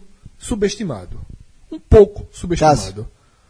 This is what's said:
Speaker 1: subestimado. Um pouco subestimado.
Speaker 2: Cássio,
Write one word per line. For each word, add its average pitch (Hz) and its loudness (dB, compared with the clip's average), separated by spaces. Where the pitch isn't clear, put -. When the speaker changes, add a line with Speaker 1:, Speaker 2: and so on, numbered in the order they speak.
Speaker 1:
subestimado. 190 -6
Um 320 -14
pouco - 4
subestimado. 156 0
Speaker 2:
Cássio, 101 -12